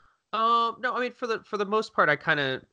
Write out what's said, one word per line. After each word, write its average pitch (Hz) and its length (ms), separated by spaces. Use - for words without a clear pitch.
Um, 226 460
no, 240 160
I 226 60
mean, 247 120
for 247 140
the, 220 160
for - 140
the 202 80
most 214 280
part, 175 160
I 147 60
kinda, 143 460